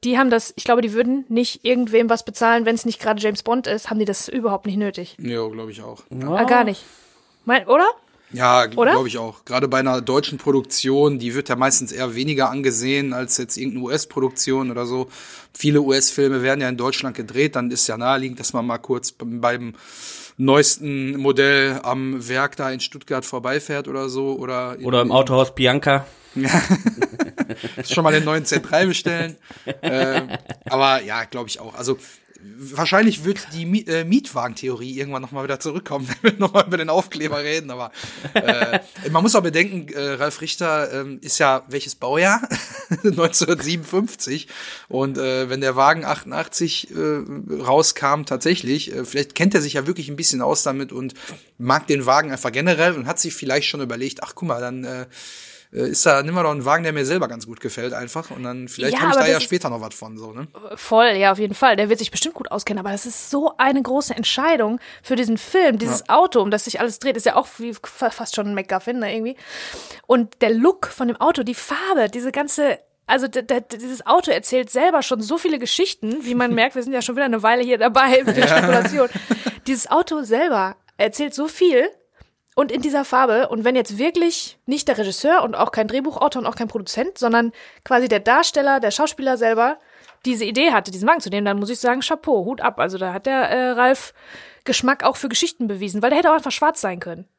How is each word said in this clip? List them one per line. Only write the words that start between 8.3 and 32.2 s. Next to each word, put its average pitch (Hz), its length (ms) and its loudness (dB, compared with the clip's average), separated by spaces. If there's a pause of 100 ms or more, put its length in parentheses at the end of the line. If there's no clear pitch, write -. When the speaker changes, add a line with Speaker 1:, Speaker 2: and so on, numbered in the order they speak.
Speaker 2:
Ja, 123 360 4
gl-, 110 120 -6
Speaker 1:
Oder? 240 140 6
Speaker 2:
glaub 131 160 4
ich 117 100 -6
auch. 113 260 -12
Gerade 131 220 0
bei 131 120 2
einer 131 220 0
deutschen 131 380 0
Produktion, 139 800 2
die 120 160 -6
wird 139 140 -4
ja 127 80 0
meistens 131 340 2
eher 123 240 -6
weniger 135 360 0
angesehen 131 600 -2
als 123 260 -2
jetzt 123 180 -6
irgendeine 127 300 -6
U-S-Produktion 131 840 -2
oder 120 160 -6
so. 127 220 -4 (440)
Viele 147 280 2
U-S-Filme 135 600 2
werden 135 180 2
ja 127 80 -2
in 127 80 -4
Deutschland 127 400 -4
gedreht, 123 400 -2
dann 123 160 -2
ist - 160 0
ja 110 80 -4
naheliegend, 127 420 -2
dass - 140 -6
man 120 140 -2
mal 117 120 -4
kurz 120 320 -4
b-, - 160 -16
beim 120 480 -2 (640)
neuesten 139 800 2
Modell 135 680 4
am 131 460 -6
Werk 135 260 -2
da 131 160 -6
in 131 80 -10
Stuttgart 131 460 -6
vorbeifährt 139 640 -6
oder 135 200 -6
so, 135 280 -4
oder 127 420 -6
in 127 60 -14
Speaker 3:
Oder 123 160 4
im 123 100 2
Autohaus 131 420 4
Bianca. 135 540 2 (300)
Speaker 2:
Ja. 135 140 -2 (680)
<laughs> - 680 -6
Schon 165 220 -2
mal 156 80 6
den 156 120 4
neuen 156 200 -2
Z 135 260 0
drei 165 160 4
bestellen. 170 500 -2 (460)
Ähm, 131 460 0 (400)
aber 135 340 2
ja, 110 220 -4
glaub 120 240 -10
ich - 100 -10
auch. 113 160 -18
Also, 127 240 -4 (640)